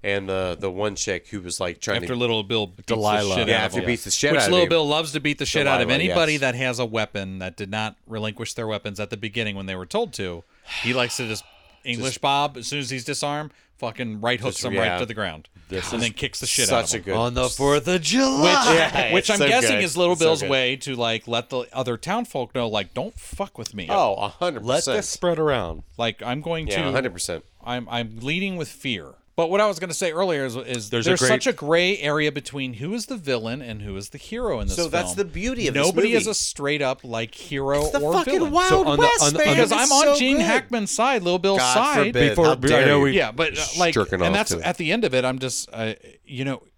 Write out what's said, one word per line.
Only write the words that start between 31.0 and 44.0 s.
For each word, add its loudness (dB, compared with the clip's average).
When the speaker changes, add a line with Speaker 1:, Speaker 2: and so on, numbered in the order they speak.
Speaker 2:
there's 4
Speaker 3:
a 4
great 4
Speaker 2:
such -2
a 2
gray 2
area 0
between -6
who -6
is -6
the -10
villain -2
and -10
who -8
is -10
the -16
hero -4
in -2
this -2
Speaker 1:
So -2
that's 0
Speaker 2:
film. -4
Speaker 1:
the 0
beauty -2
of -2
this 2
Speaker 2:
Nobody 4
Speaker 1:
movie. 2
Speaker 2:
is 2
a -2
straight -2
up, -2
like, -4
hero -2
Speaker 1:
It's -2
the 0
Speaker 2:
or 2
Speaker 1:
fucking 2
Speaker 2:
villain. 0
Speaker 1:
Wild 4
Speaker 3:
So 6
on 2
the, 4
Speaker 1:
West, 6
Speaker 3:
on 4
the, 0
Speaker 1:
man. 6
Speaker 3:
on 4
the 6
Speaker 2:
Because 2
Speaker 1:
It's 4
Speaker 2:
I'm 8
on 6
Speaker 1:
so 2
Speaker 2:
Gene 4
Speaker 1:
good. 2
Speaker 2:
Hackman's 0
side, 2
Little 2
Bill's 2
Speaker 1:
God 4
Speaker 2:
side. 4
Speaker 1:
forbid. 4
Speaker 3:
Before, 4
Speaker 1:
How 6
dare 4
Speaker 3:
I 6
know 6
Speaker 1:
you. 6
Speaker 3:
we 4
Speaker 2:
Yeah, 2
but, -2
uh, -2
like, 4
Speaker 1:
Jerking 2